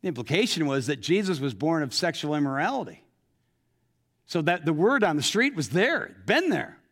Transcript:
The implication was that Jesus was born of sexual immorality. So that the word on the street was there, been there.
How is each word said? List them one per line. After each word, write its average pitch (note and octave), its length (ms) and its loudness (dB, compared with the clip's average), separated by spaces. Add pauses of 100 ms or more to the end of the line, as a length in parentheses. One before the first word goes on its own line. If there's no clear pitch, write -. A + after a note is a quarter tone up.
The F#3+ 80 -2
implication D#3 580 0
was C3+ 200 0
that C#3 120 -4
Jesus F3+ 400 0
was C3+ 140 -4
born D#3 300 0
of C3 100 -8
sexual D3+ 420 -2
immorality. C#3+ 680 -2 (1200)
So - 160 -2
that E3+ 240 2
the D#3+ 80 2
word G#3 320 4
on D#3+ 100 2
the D3 80 -2
street B3+ 320 2
was C#3+ 140 -4
there, G#3 440 0 (120)
been D#4+ 240 2
there. - 280 -2 (140)